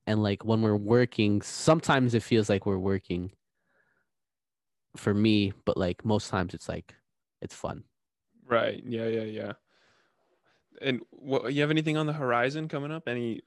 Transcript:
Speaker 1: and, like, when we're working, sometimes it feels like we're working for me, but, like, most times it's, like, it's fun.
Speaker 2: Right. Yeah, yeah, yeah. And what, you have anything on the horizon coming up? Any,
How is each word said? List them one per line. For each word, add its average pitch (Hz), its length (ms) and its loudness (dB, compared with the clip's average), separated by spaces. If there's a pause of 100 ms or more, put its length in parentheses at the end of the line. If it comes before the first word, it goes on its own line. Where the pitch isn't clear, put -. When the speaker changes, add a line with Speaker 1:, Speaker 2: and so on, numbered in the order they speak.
Speaker 1:
and, 107 160 2
like, 101 220 0
when 110 160 2
we're 107 140 4
working, 104 680 2
sometimes 139 720 2
it 113 100 4
feels 110 260 2
like 98 160 2
we're 98 140 0
working 92 520 -4 (1600)
for - 180 0
me, 104 400 2 (120)
but, - 120 0
like, 90 280 -2
most 107 240 0
times 92 240 -4
it's, - 160 -14
like, - 260 -10 (460)
it's - 140 -12
fun. - 280 -10 (600)
Speaker 2:
Right. 113 400 0
Yeah, 113 240 -6
yeah, 113 160 -2
yeah. 107 300 -8 (1300)
And 127 200 -2 (100)
what, 131 420 -4
you 143 80 2
have 147 100 2
anything 156 260 0
on 156 80 0
the 147 80 -2
horizon 139 540 -2
coming 147 240 -8
up? 160 160 -10
Any, 120 400 -4